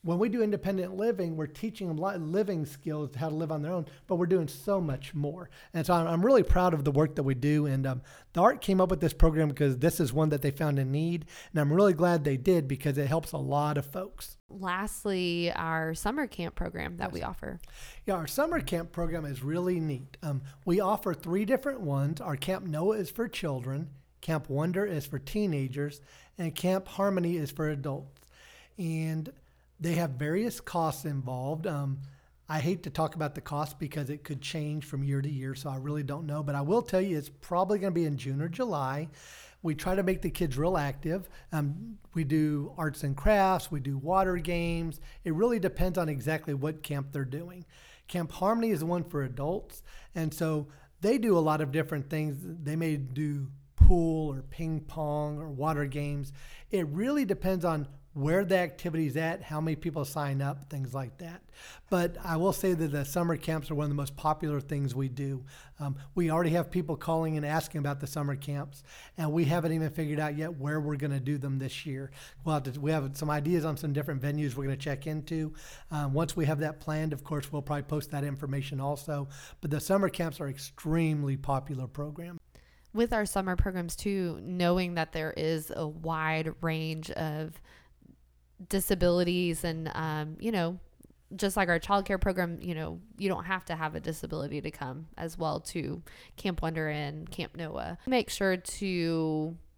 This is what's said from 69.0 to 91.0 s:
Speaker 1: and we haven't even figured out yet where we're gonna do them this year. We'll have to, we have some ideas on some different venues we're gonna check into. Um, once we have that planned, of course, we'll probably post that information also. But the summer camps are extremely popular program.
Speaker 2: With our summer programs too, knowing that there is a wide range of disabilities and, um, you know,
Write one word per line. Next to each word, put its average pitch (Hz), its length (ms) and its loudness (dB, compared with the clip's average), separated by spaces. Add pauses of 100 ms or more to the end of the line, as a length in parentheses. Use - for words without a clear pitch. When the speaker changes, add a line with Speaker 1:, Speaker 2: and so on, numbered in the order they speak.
Speaker 1:
and 156 140 -2
we 165 140 4
haven't 165 280 2
even 160 180 0
figured 151 280 -2
out 151 160 -2
yet 156 220 -4
where 151 240 -2
we're 147 140 0
gonna 139 240 -2
do 139 180 -2
them 135 220 -2
this 131 260 -6
year. 135 240 -6 (340)
We'll 156 120 0
have 139 80 0
to, 135 180 -6
we 147 100 0
have 139 240 0
some 151 140 -2
ideas 151 340 2
on 151 140 -2
some 147 160 -2
different 139 280 -2
venues 143 340 -2
we're 139 100 -4
gonna 135 100 0
check 139 300 -6
into. 156 480 -4 (380)
Um, 147 200 -2
once 160 240 0
we 160 120 2
have 151 120 2
that 151 200 -2
planned, 156 340 -2
of 135 100 -8
course, 143 300 -4
we'll 147 80 -2
probably 143 220 -4
post 151 280 -4
that 143 120 -2
information 139 580 -4
also. 143 480 -4 (320)
But 156 80 -4
the 147 100 0
summer 190 300 2
camps 165 320 -4
are 143 80 -4
extremely 151 880 0
popular 135 480 -2
program. 156 540 -8 (520)
Speaker 2:
With 233 220 4
our 214 140 4
summer 190 280 2
programs 180 400 2
too, 190 460 0
knowing 180 540 4
that 160 160 -2
there 156 260 -2
is 156 360 0
a 156 140 -2
wide 160 640 0 (100)
range 160 500 -2
of 156 500 -4 (1080)
disabilities 180 960 2
and, 160 320 -4
um, 156 420 -4
you 185 140 -4
know, 180 260 0 (560)